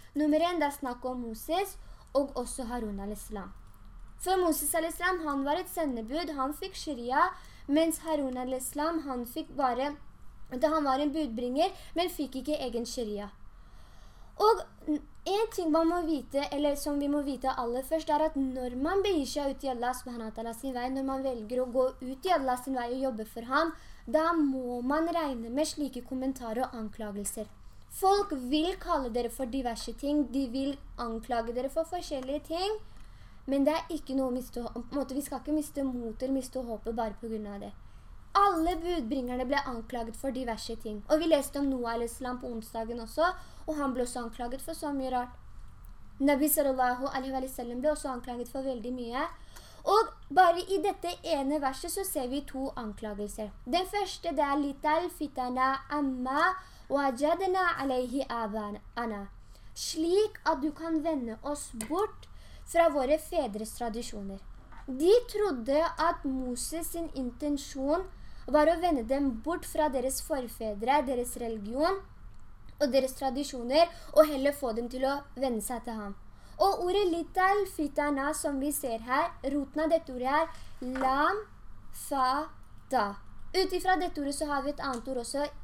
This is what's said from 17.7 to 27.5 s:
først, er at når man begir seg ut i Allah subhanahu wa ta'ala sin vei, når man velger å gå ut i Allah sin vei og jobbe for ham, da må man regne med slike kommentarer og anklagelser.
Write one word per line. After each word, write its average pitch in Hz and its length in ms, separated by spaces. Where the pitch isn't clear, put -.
først, 320 280
er 302 180
at 311 100
når 254 400
man 370 240
begir 339 240
seg 277 240
ut 269 160
i 262 60
Allah 240 260
subhanahu 233 320
wa - 60
ta'ala 226 180
sin 262 200
vei, 247 200
når 269 140
man 269 180
velger 247 360
å 254 120
gå 254 140
ut 262 260
i 359 80
Allah 262 280
sin 269 160
vei 240 140
og 262 100
jobbe 220 240
for 233 240
ham, 311 220
da 311 260
må 262 480
man 302 320
regne 269 380
med 294 180
slike 262 380
kommentarer 254 580
og - 140
anklagelser. 208 720